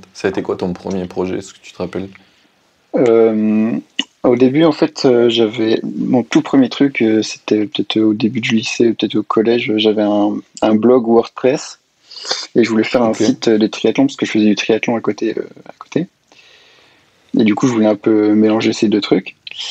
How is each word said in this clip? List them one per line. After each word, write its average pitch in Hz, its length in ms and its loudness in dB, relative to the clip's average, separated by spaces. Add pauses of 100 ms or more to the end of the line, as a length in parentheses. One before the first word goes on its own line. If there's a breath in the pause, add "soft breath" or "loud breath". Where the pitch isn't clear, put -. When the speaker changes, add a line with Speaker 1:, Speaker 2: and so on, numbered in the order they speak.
(140)
Speaker 1:
Ça - 140 -4
a - 20 0
été 98 100 -6
quoi 98 160 -6
ton 92 160 -6
premier 92 320 -8
projet ? 92 320 -6
Est-ce - 160 -14
que - 100 -20
tu - 100 -20
te - 60 -16
rappelles ? 95 300 -8 (880 soft breath)
Speaker 2:
Euh, 113 760 2 (500)
au 123 140 4
début, 131 280 4
en 156 80 4
fait, - 340 -4
euh, 120 240 4
j'avais 113 500 0 (160)
mon 123 260 0
tout 156 200 0
premier 135 260 2
truc, 135 320 -2
euh, 110 220 2
c'était - 420 -2
peut-être 101 340 -4
au 110 140 2
début 110 300 -2
du 120 120 0
lycée, 113 380 0
peut-être 107 220 -4
au 107 80 -2
collège, 117 540 0
j'avais 107 260 0
un, 104 320 0 (260)
un 107 140 2
blog 117 320 4
WordPress 117 720 0 (760 loud breath)
et 123 80 4
je 104 60 2
voulais 110 160 0
faire 127 180 0
un 113 100 0
Speaker 1:
Ok. 110 40 -6
Speaker 2:
site, 110 320 0
euh, 110 80 4
de 107 100 2
triathlon 113 380 0
parce 135 120 -2
que 107 100 -4
je - 60 -8
faisais 107 120 2
du 104 120 2
triathlon 113 380 -2
à 113 60 -4
côté, 107 380 -4
euh, - 60 -6 (220)
à - 120 -20
côté. - 280 -6 (1300 soft breath)
Et 123 60 4
du 104 100 2
coup, 135 120 -2
je 127 60 0
voulais 110 140 2
un 107 80 2
peu 107 400 2
mélanger 107 400 2
ces 110 140 0
deux 104 120 2
trucs. - 360 -2 (340 loud breath)